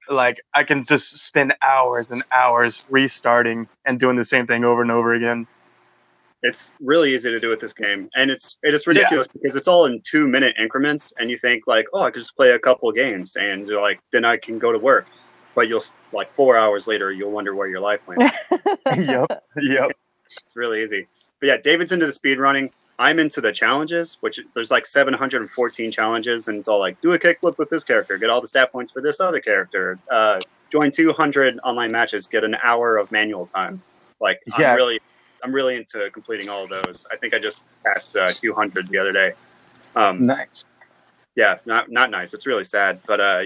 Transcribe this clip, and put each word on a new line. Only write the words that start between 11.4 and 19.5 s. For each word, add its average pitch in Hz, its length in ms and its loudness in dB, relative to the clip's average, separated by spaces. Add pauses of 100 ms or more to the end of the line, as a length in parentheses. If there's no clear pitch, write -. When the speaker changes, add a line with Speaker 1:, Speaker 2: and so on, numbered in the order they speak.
Speaker 2:
like, 110 260 2
"Oh, 196 80 0
I 131 80 2
could 123 120 -12
just - 140 -16
play 131 160 6
a 120 80 4
couple 123 300 2
of 104 60 -2
games, 110 400 -4
and 101 320 -4
you're 104 140 -2
like, 101 180 0 (120)
then 120 140 2
I 117 120 2
can 113 200 -8
go 117 140 0
to 110 80 2
work." 107 260 2 (480)
But 120 140 2
you'll, 110 140 -2
s-, - 120 -12 (200)
like, 98 200 -6
four 131 240 6
hours 104 300 2
later, 98 240 -2
you'll 98 200 -6
wonder 101 220 -4
where 98 140 -4
your 92 140 -6
life 104 260 0
went. 233 160 0 (260)
Speaker 3:
<laughs> 349 140 -2 (220)
Speaker 1:
<laughs> 262 120 0
Yep, 131 460 -2 (140)